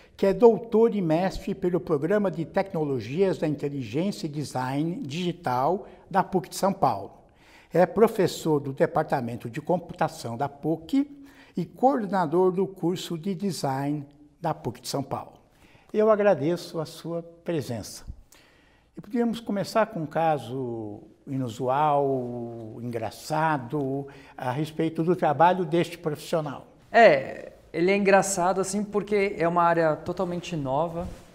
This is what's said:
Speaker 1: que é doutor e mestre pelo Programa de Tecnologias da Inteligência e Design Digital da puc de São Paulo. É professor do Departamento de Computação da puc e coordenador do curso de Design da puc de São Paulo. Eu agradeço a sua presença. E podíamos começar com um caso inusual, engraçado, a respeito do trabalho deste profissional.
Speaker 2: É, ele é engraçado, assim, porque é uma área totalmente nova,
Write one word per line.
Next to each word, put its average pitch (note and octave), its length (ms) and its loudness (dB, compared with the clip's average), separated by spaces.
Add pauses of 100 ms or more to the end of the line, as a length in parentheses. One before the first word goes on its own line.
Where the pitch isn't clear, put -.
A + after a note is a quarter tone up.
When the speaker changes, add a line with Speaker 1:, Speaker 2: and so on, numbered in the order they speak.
(180)
Speaker 1:
que - 80 0
é G3 80 4
doutor A3+ 600 6
e G3+ 80 -2
mestre F3+ 540 0
pelo F3+ 240 0
Programa F#3 500 0
de D#3+ 140 -4
Tecnologias D#3 920 -2
da D#3+ 100 -2
Inteligência C#3+ 760 -4
e D#3 40 -6
Design C#3+ 680 -4
Digital D#3+ 880 -2 (240)
da F#3 140 2
puc F#3 240 -2
de - 80 -12
São F#3 160 2
Paulo. G#2+ 400 -2 (600)
É F3 120 6
professor F3+ 720 2
do C3+ 140 -6
Departamento C3+ 760 -2
de D3 120 -10
Computação D#3+ 720 -4
da C#3 140 -4
puc D#3+ 600 -2 (460)
e F3 80 -2
coordenador F#3 880 2
do F#3 160 0
curso F3 500 -4
de G3 160 -4
Design C#3+ 720 -4 (360)
da D#3 120 0
puc - 280 -8
de - 80 -12
São C#3+ 120 -4
Paulo. - 340 -8 (580)
Eu G#3+ 180 6
agradeço F3 680 2
a D3+ 40 -4
sua E3+ 380 -8
presença. C3 800 -6 (960)
E - 20 -16
podíamos A#3 400 -2
começar G3+ 460 0
com F3 160 -6
um D3+ 40 -4
caso B2 960 -2 (220)
inusual, B2+ 1600 -2
engraçado, C#3 1200 -2 (300)
a B2+ 160 -4
respeito D#3+ 520 -2
do E3+ 120 2
trabalho F3 480 4
deste E3 340 0
profissional. D3 720 -6 (240)
Speaker 2:
É, F#3 600 6 (180)
ele F3 200 2
é G3+ 40 4
engraçado, F#3+ 640 4
assim, G3 240 -2
porque G3+ 560 0
é E3 80 2
uma E3+ 160 2
área E3 320 4
totalmente F3 600 -6
nova, D#3+ 500 -4 (280)